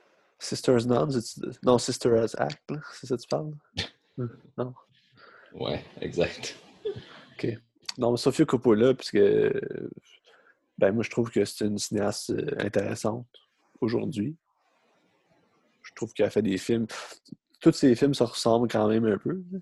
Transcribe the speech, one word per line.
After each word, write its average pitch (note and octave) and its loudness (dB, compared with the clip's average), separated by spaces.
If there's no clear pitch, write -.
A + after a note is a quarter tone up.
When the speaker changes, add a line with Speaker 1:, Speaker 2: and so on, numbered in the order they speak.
Speaker 1:
Sisters B2 0
Nuns, B2+ 2
it's, B2 -4
non, B2+ 6
Sisters A#2 2
Act, C#3+ -6
là, D3 -6
c'est - -18
ça B2+ -2
que - -8
tu - -20
parles ? D3+ -4
Speaker 2:
<laughs> G#2 -6
Speaker 1:
Hmm, B2+ -4
non. B2+ -6
Speaker 2:
Ouais, C2 -6
exact. - -4
Speaker 1:
Ok. - -6
Non, A#2+ 2
mais A#2+ 0
Sofia C#3+ 2
Coppola, A#2+ 4
puisque, - -2
ben, G2 4
moi, A2+ 0
je - -6
trouve A#2 -2
que G2+ 2
c'est - -6
une G#2 -2
cinéaste, G#2 -4
euh, - -4
intéressante G#2+ -4
aujourd'hui. A2+ -2
Je - -20
trouve - -10
qu'elle G2+ 0
fait G#2+ 2
des G2 0
films, A#2 0
tous E3 6
ses B2+ 6
films C#3+ 4
se - 2
ressemblent A#2 2
quand G#2+ 2
même A2+ 4
un G#2 2
peu, F3+ -4
là. F#3+ -8